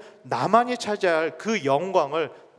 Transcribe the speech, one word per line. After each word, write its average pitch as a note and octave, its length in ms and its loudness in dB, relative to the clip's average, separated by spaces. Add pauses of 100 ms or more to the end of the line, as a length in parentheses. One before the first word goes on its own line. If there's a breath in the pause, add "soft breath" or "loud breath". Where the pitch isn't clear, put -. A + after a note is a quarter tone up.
(220 loud breath)
나만이 G3+ 560 2
차지할 E3+ 580 0
그 G3+ 280 -2
영광을 D3+ 680 0 (260 loud breath)